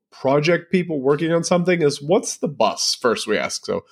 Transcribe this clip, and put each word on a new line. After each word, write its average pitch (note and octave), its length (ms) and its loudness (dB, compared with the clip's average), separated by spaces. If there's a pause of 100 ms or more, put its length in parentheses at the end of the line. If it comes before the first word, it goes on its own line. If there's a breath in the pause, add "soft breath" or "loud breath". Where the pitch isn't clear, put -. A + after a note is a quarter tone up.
project D3+ 640 0
people F3 300 -2
working D3+ 300 2
on E3+ 120 2
something, F3 400 0
is C#3+ 180 0
what's F3 360 0
the B3+ 100 -4
bus? A2+ 480 -2
First A2+ 320 -2
we G#2 100 0
ask, - 300 -6
so F#2+ 240 -4